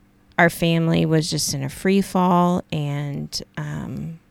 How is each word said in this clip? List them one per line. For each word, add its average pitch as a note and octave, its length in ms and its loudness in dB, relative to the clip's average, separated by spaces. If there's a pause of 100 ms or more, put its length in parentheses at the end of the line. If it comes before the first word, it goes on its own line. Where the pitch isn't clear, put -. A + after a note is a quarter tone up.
(380)
our E3+ 100 6
family E3 560 2
was D#3+ 240 2
just - 240 -2
in C#3 100 -4
a C3+ 60 -4
free F#3+ 320 2
fall, F3+ 720 2
and, D3 680 -6 (160)
um, D3+ 640 -8 (100)